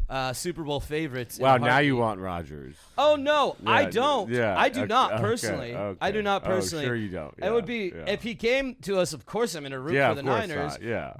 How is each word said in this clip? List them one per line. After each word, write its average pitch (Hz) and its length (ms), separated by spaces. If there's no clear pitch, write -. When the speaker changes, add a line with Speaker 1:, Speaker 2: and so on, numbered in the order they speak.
Speaker 1:
uh, 131 240
Super 165 300
Bowl 143 180
favorites 131 560
in - 80
Speaker 2:
Wow, 131 120
Speaker 1:
a - 20
Speaker 2:
now 127 220
you 143 160
Speaker 1:
heartbeat. - 20
Speaker 2:
want 107 220
Rodgers. 76 560
Speaker 1:
Oh, 302 200
no, 277 400
I 233 160
Speaker 2:
Yeah, 277 80
Speaker 1:
don't. 233 400
Speaker 2:
yeah, 113 280
Speaker 1:
I 185 120
do - 100
Speaker 2:
okay, 214 80
Speaker 1:
not 220 240
Speaker 2:
okay, 110 100
Speaker 1:
personally. 113 540
I 101 340
do 214 100
Speaker 2:
okay. - 40
Speaker 1:
not 196 200
Speaker 2:
Oh, - 20
Speaker 1:
personally. 185 400
Speaker 2:
sure 120 100
you 107 140
don't. 80 260
Speaker 1:
It 196 160
would 233 160
Speaker 2:
Yeah, 226 220
Speaker 1:
be, - 40
Speaker 2:
yeah. 82 160
Speaker 1:
if 208 120
he 226 120
came 254 420
to 185 220
us, 175 140
of 135 140
course 220 280
I'm 147 100
gonna 139 140
root 131 180
Speaker 2:
Yeah, 135 120
Speaker 1:
for 110 60
the - 80
Speaker 2:
of - 60
course - 200
Speaker 1:
Niners. - 240
Speaker 2:
not, - 100
yeah. 95 380